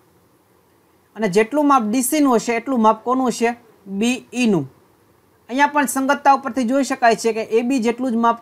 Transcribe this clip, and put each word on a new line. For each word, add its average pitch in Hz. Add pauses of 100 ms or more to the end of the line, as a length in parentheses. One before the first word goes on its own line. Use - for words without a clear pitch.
(1160)
અને -
જેટલું 226
માપ 269
ડી 226
સીનું 269
હશે 233
એટલું 247
માપ 214
કોનું 254
હશે? 233 (340)
બી 214 (140)
ઈનું. 214 (840)
અહીંયા 285
પણ 285
સંગતતા 277
ઉપરથી 254
જોઈ 269
શકાય 240
છે 226
કે 220 (140)
એ 240
બી 262
જેટલું 233
જ 226
માપ 233